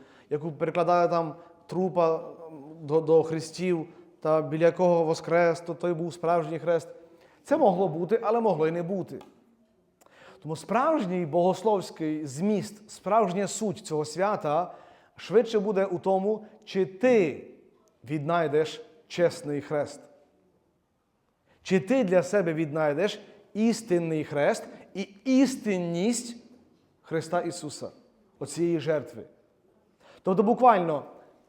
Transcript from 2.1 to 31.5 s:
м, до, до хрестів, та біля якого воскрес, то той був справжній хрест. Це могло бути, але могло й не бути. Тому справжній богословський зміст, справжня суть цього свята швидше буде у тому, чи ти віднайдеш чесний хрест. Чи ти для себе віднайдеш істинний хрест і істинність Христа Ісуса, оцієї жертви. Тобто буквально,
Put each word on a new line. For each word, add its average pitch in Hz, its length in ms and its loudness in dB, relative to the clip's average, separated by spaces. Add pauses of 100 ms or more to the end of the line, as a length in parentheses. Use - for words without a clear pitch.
м, 156 60 -6 (600)
до, 156 200 2
до 160 220 6
хрестів, 160 640 -4 (320)
та 156 220 2
біля 156 240 0
якого 170 380 4
воскрес, 165 580 2
то 170 120 -8
той 175 200 -2
був 165 200 -6
справжній 165 460 -2
хрест. 165 280 0 (560)
Це 294 140 2
могло 196 300 4
бути, 175 360 -2
але 226 180 2
могло 165 260 2
й 160 40 0
не 170 120 -4
бути. 170 360 -6 (1200)
Тому 156 120 -8
справжній 202 720 0
богословський 170 1000 0
зміст, 175 640 -4
справжня 196 580 0
суть 202 320 -4
цього 151 260 -4
свята 170 680 -2 (420)
швидше 226 440 2
буде 196 260 0
у 180 140 -4
тому, 196 460 -2 (200)
чи 190 200 -2
ти 190 600 2 (560)
віднайдеш 156 840 -2 (220)
чесний 147 540 -2
хрест. - 380 -6 (1600)
Чи 185 160 2
ти 247 240 2
для 180 200 4
себе 175 300 0
віднайдеш 156 680 -2 (340)
істинний 175 720 0
хрест 151 400 0 (300)
і 185 80 -6 (240)
істинність 214 1120 0 (640)
Христа 160 400 -4
Ісуса, 151 480 -10 (500)
оцієї 170 400 -2
жертви. 135 440 -4 (1000)
Тобто 190 200 2
буквально, 202 600 4 (460)